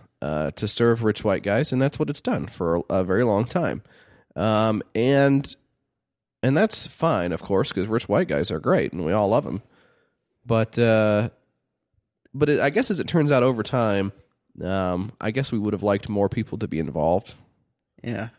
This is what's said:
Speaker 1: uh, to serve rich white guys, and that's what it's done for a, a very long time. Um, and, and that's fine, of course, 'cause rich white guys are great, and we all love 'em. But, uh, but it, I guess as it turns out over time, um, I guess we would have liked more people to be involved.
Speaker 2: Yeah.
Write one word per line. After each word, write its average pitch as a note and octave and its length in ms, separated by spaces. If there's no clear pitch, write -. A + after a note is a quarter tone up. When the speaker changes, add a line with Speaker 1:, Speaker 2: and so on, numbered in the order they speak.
Speaker 1:
uh, D2+ 300
to - 160
serve A#2 340
rich G#2+ 220
white G2 180
guys, G#2+ 300
and B2+ 80
that's C#3 180
what D3 120
it's C#3+ 100
done - 260
for E2+ 300
a, E2+ 40
a F#2+ 140
very F#2+ 200
long A2 220
time. B2 360
Um, G#2+ 460
and, C#3 600
and C3+ 140
that's G#3+ 300
fine, A2 460
of E2 100
course, F#2+ 300
'cause F#2+ 140
rich A2 220
white D3 200
guys D2 220
are D#2+ 100
great, C3+ 320
and E2+ 120
we D#2+ 80
all G#2 160
love A#2 180
'em. F#2+ 160
But, A2+ 320
uh, A2 520
but C#3+ 160
it, C3 100
I C#3 100
guess F3+ 200
as F3+ 100
it - 80
turns D3 240
out C3 100
over B2 200
time, G#2 500
um, F#2 580
I A2 100
guess C3 200
we A#2+ 80
would G#2 140
have G2 100
liked G2+ 260
more G2+ 200
people G#2+ 300
to A2 100
be D#2 100
involved. D#2+ 560
Speaker 2:
Yeah. A2+ 240